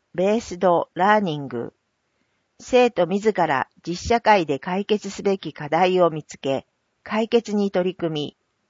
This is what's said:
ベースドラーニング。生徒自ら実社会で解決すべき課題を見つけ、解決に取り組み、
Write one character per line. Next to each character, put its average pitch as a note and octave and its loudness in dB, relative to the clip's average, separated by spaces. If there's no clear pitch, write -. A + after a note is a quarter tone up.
ベ F#3+ 0
ー A#3 0
ス - -10
ド F3+ 2
ラ G3+ 4
ー - 0
ニ E3 -2
ン C#3+ -8
グ。 A#2+ -8
生 B3 2
徒 F3 0
自 G3+ 0
ら D#3 0
実 F3 -6
社 A#3 2
会 G3+ 4
で C#3+ -2
解 F#3 -4
決 G3+ -2
す G3 -12
べ G3 0
き D#3 -10
課 D3+ -12
題 F#3 2
を E3+ 6
見 D3+ -6
つ - -20
け、 C3+ -4
解 A3 -4
決 A3 0
に G3+ 0
取 F3+ 0
り F3 -8
組 E3 -4
み、 D3 -8